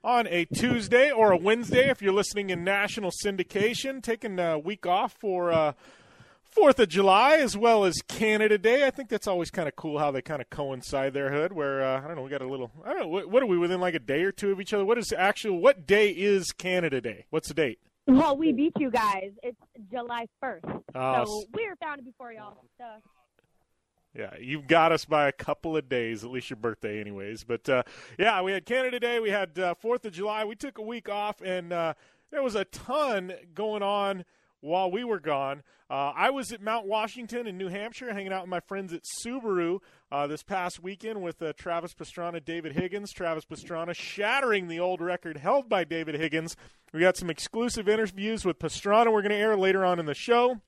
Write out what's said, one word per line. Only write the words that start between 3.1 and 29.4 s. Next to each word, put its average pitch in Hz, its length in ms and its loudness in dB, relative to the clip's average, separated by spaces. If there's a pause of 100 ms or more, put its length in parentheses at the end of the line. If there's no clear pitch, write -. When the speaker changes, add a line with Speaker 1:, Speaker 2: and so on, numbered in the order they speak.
Speaker 1:
syndication. 208 760 -2
Taking 220 360 -4
a 165 200 0
week 180 260 -8
off 190 340 0
for, 180 320 0
uh, 156 220 4 (720)
Fourth 311 360 6
of 196 120 4
July 196 460 6
as 247 200 2
well 214 300 6
as 165 80 2 (140)
Canada 214 500 2
Day. 240 280 4
I 262 40 4
think 262 180 -12
that's 214 180 -4
always 180 240 -2
kinda 156 220 -4
cool 147 260 -6
how 147 120 2
they 135 100 -2
kinda 139 300 -8
coincide 135 640 -4
there, 139 160 -2
Hood, 156 240 -2
where, 139 280 -2
uh, 131 220 0
I 151 40 -12
don't 170 80 -10
know, 131 80 -8
we 135 40 -12
got 135 140 -6
a 127 40 -6
little, 131 240 -8 (140)
I 233 60 -8
don't 359 100 -4
know, 185 80 -4
what, 175 220 -4
what 254 120 6
are 254 40 2
we 185 100 4
within, 175 240 2
like, 180 140 0
a 156 60 -2
day 139 220 0
or 196 100 0
two 196 200 -2
of 190 80 -2
each 202 140 -4
other? 202 100 2
What 233 140 2
is 202 180 -4
actual, 190 440 2
what 196 260 4
day 208 240 6
is 190 420 2
Canada 170 480 0
Day? 107 300 -8
What's 156 180 -2
the 151 60 -10
date? 143 240 0 (300)
Speaker 2:
Well, 277 300 8
we 311 140 4
beat 294 260 2
you 269 120 0
guys. 202 420 0 (100)
It's 240 160 -10 (320)
July 240 360 -8 (140)
first. 220 240 -8 (300)
Speaker 1:
Oh, 131 320 0
Speaker 2:
So - 140 -6
Speaker 1:
s- 415 120 -12
Speaker 2:
we're 415 240 -6
founded 285 300 -10
before 240 260 -18
y'all. 208 320 -20 (140)
Duh. 226 180 -18 (1160)
Speaker 1:
Yeah, 107 260 -10
you've 135 260 -10
got 165 260 6
us 156 120 0
by 147 240 2
a 139 40 0
couple 156 440 -6
of 139 140 -4
days, 113 340 -2
at 123 60 -12
least 127 180 -8
your 127 80 -12
birthday 107 440 -6
anyways. 104 440 -12
But, 117 240 -4
uh, 127 140 2 (360)
yeah, 202 220 2
we 190 120 -2
had 185 120 -4
Canada 254 340 -2
Day. 240 220 -2
We 220 100 -2
had, 190 280 -2